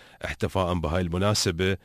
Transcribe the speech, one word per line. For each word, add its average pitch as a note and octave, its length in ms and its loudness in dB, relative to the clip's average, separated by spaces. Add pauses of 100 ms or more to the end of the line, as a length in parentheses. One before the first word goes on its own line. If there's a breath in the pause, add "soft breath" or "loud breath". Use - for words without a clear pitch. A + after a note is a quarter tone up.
(240 loud breath)
احتفاءً F2+ 480 0
بهاي E2+ 280 0
المناسبة. F#2 840 0